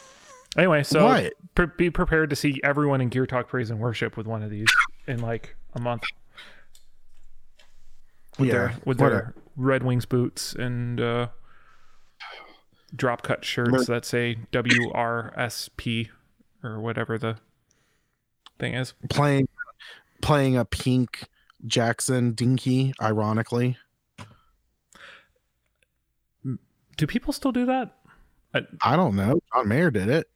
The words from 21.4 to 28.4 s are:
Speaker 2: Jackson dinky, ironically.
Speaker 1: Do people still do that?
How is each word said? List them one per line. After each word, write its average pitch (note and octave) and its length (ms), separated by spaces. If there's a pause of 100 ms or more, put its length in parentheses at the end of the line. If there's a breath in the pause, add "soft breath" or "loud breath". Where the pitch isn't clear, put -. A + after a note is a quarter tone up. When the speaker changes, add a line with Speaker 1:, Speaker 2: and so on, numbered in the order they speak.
Speaker 2:
Jackson A#2+ 680
dinky, B2+ 680
ironically. A2 800 (3250 loud breath)
Speaker 1:
Do D3+ 120
people B3+ 260
still - 180
do B3 140
that? B3+ 320 (560 soft breath)